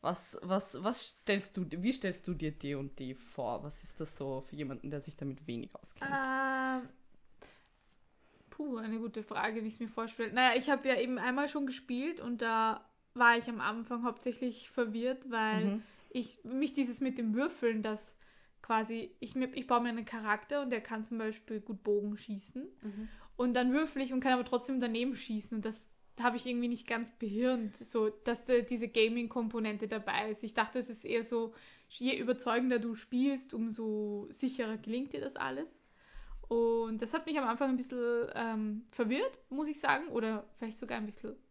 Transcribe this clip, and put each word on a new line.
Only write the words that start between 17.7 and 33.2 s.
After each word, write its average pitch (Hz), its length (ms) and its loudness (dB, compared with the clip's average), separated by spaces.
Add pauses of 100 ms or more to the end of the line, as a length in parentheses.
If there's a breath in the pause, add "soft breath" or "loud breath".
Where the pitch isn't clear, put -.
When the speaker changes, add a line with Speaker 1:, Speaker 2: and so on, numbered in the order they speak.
Speaker 2:
das 214 340 -6 (460 soft breath)
quasi, 226 560 0
ich - 160 -10
mir, 254 220 0
ich 262 100 -4
baue 240 140 6
mir 240 80 2
einen 226 160 -2
Charakter 220 580 0
und 254 80 -2
der 233 100 2
kann 220 220 -6
zum 226 160 -6
Beispiel 220 420 -4
gut 202 220 -8
Bogen 208 340 2
schießen. 208 460 -8 (200)
Speaker 3:
Mhm. 214 260 -8 (280 loud breath)
Speaker 2:
Und 247 180 4
dann 247 180 6
würfel 294 300 2
ich 254 100 -2
und 254 80 2
kann 254 120 4
aber 247 120 4
trotzdem 254 360 0
daneben 240 360 0
schießen. 220 400 -4
Und 208 80 -4
das 220 200 -6 (360)
hab 240 140 4
ich 240 120 -4
irgendwie 240 200 0
nicht 240 220 -2
ganz 233 240 -2
behirnt, 226 640 0
so, 220 320 2 (160)
dass 240 200 0
da 254 140 6
diese 233 300 0
Gaming-Komponente 226 1000 2
dabei 214 460 0
ist. 214 100 -6
Ich 220 120 -8
dachte, 226 260 2
es 247 100 -6
ist 220 140 -12
eher 226 180 0
so, 226 320 -2 (340 loud breath)
je 262 300 0
überzeugender 247 640 2
du 226 160 -2
spielst, 262 580 0